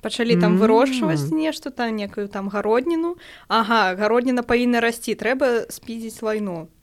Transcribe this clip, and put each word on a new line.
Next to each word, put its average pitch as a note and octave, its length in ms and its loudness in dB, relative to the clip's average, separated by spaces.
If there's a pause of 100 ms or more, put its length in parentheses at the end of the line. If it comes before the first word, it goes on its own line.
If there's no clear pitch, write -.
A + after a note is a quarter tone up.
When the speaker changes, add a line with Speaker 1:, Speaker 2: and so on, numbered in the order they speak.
Speaker 1:
Пачалі A#3 400 0
там F3 140 4
Speaker 2:
М. F#3 40 4
Speaker 1:
вырошчваць C4 720 2
нешта, D#4 400 -4
там, A#3 260 -4
некую G3+ 320 -6
там G3+ 200 -6
гародніну. C4 680 0 (320)
«Ага, G#3+ 500 2
гародніна A#3+ 440 2
павінна A#3+ 380 2
расці, A#3 340 -2
трэба B3 560 0
спіздзіць A3+ 520 -12
лайно». G#3 440 -4 (160)